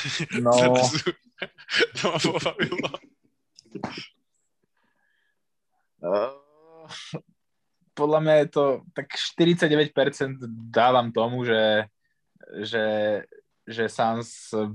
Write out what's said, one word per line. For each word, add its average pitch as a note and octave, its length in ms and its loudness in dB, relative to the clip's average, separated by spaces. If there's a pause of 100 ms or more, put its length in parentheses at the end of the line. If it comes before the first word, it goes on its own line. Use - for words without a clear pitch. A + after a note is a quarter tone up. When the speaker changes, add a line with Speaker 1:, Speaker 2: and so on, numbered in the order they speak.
(360)
Speaker 1:
No. A#2+ 160 2
Speaker 2:
<laughs> - 0 -
Zrazu. B2+ 560 4 (880)
To - 80 -6
ma E3+ 160 0
pobavilo. E3 680 -2 (3000)
Speaker 1:
Eh, G#2 320 -2 (1600)
podľa D3+ 280 2
mňa D#3 160 4
je D3 120 4
to, D3 160 0 (260)
tak - 220 -10
štyridsaťdeväť D#3+ 800 2
percent C3+ 440 -2 (300)
dávam A#2 460 4
tomu, A#2+ 320 0
že, A2 420 2 (720)
že, A2 280 -4 (760)
že A2+ 240 -6
Suns A#2 640 -4 (240)